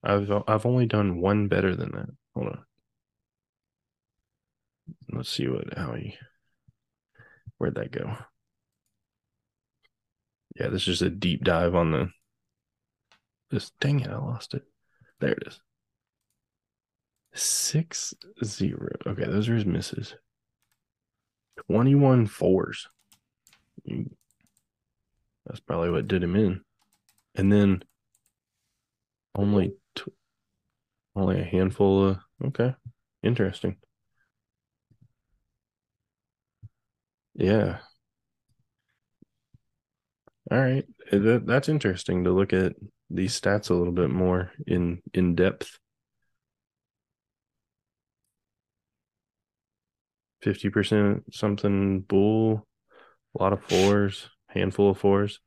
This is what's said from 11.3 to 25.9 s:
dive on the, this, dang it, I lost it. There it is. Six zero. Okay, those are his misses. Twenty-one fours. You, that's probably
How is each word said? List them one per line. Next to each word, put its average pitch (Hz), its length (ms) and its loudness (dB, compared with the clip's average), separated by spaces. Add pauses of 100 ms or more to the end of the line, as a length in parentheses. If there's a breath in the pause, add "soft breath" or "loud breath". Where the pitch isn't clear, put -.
dive 87 300 2
on 85 180 2
the, 82 180 -2 (1400)
this, - 300 -6
dang 143 200 0
it, - 100 -8
I - 80 -8
lost - 360 -8
it. - 80 -8 (580)
There 62 120 0
it - 140 -4
is. - 140 -20 (1700)
Six - 800 -4 (300)
zero. - 460 -6 (160)
Okay, - 180 -4
those 107 240 -2
are 117 60 2
his 107 120 0
misses. - 480 -6 (1500)
Twenty-one 127 600 6
fours. 92 640 -2 (960)
You, - 260 -10 (1300)
that's - 160 -16
probably 85 300 -2